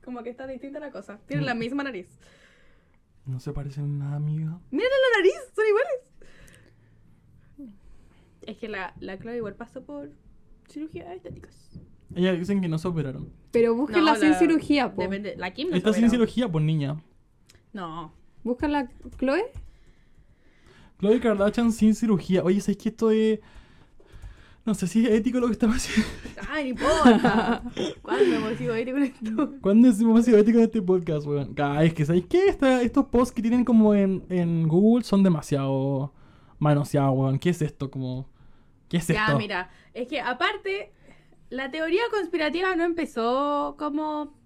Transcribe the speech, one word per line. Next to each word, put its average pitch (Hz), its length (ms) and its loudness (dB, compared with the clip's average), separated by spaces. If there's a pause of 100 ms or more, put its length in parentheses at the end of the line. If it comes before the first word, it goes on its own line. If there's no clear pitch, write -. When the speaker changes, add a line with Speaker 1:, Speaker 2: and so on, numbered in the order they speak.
Speaker 1:
como 247 180 -12
que 240 80 -12
está 262 160 -14
distinta 269 320 -12
la 294 140 -14
cosa". 202 340 -18
Tienen 277 200 -4
la 247 80 -4
Speaker 2:
Mm. 226 40 -6
Speaker 1:
misma 240 240 -4
nariz. 226 240 -8 (1160)
Speaker 2:
No 131 160 -10
se 143 120 -12
parecen 143 460 -6
nada, 143 180 -6
amiga. 156 440 -6 (100)
Speaker 1:
¡Mira 392 180 -2
la 523 300 2
nariz! 392 160 2 (200)
¡Son 427 120 0
iguales! 494 340 0 (2500)
Es 196 160 -16
que 226 100 -12
la, 190 320 -10
la 190 180 -12
Khloe 233 200 -12
igual 202 160 -8
pasó 233 300 -16
por 294 260 -14 (580)
cirugías 311 460 -14
estéticas. - 640 -20 (340)
Speaker 2:
Ellas 180 240 0
dicen 196 220 -2
que 180 80 -2
no 160 100 -2
se 160 80 -6
operaron. 151 440 -6 (200)
Speaker 3:
Pero 233 240 2
búsquenla 302 380 2
Speaker 1:
No, 294 80 2
Speaker 3:
sin 302 100 6
Speaker 1:
la 302 80 4
Speaker 3:
cirugía, 294 560 2
po. 185 80 -4
Speaker 1:
depende. 196 340 -6
La 180 160 -8
Kim 320 180 -6
no 311 60 0
Speaker 2:
Está 190 160 2
Speaker 1:
se 208 40 0
Speaker 2:
sin 226 120 4
Speaker 1:
operó. 220 160 4
Speaker 2:
cirugía, 233 260 -2
pues, 156 140 0
niña. 151 380 -2 (680)
Speaker 1:
No. 170 400 -12 (320)
Speaker 3:
¿Busca 247 240 -2
la 285 200 -2 (280)
Khloe? 320 340 -2 (1500)
Speaker 2:
Khloe 214 220 4
Kardashian 214 520 2
sin 214 240 4
cirugía. 190 480 2
Oye, 190 160 2
¿sabes 196 160 -2
que 214 140 -4
esto 220 200 0
es? 220 300 2 (1200)
No 220 100 0
sé 185 120 -4
si 226 180 2
es 233 80 2
ético 233 280 2
lo 240 60 0
que 233 60 0
estamos 226 240 0
haciendo. - 320 -2 (400)
Speaker 1:
Ay, 294 160 -4
no 262 40 -4 (120)
importa. 233 840 4 (400)
¿Cuándo 359 340 0
hemos 220 200 -4
sido 240 200 -4
éticos 254 240 -4
en 277 40 2 (240)
esto? 220 320 -4
Speaker 2:
¿Cuándo 220 280 6
hemos 226 360 6
sido 220 140 6
éticos 220 220 6
en 226 40 8
este 220 180 0
podcast, 165 440 0
weón? 143 320 -4
Ah, 143 260 2
es 165 100 4
que, 156 100 0
¿sabes 175 220 2
qué? 370 200 2
Esta, 262 360 2
estos 269 240 0
posts 233 280 0
que 220 80 -4
tienen 240 220 2
como 220 300 6
en, 196 340 0
en 170 400 0
Google 214 360 6
son 196 200 4
demasiado 139 880 0 (480)
manoseados, 143 560 2
weón. 135 220 0
¿Qué 180 120 0
es 175 120 -2
esto? 143 300 -6
Como, 131 360 -8 (600)
¿qué - 80 -2
es 170 120 0
Speaker 1:
Ya, 214 180 2
Speaker 2:
esto? 143 120 2
Speaker 1:
mira. 185 320 -4 (240)
Es 240 140 -6
que, 285 120 -4
aparte, 392 680 -4 (600)
la 262 200 -8
teoría 330 400 0
conspirativa 359 640 -2
no 330 80 0
empezó 285 960 -2
como 302 560 -6 (120)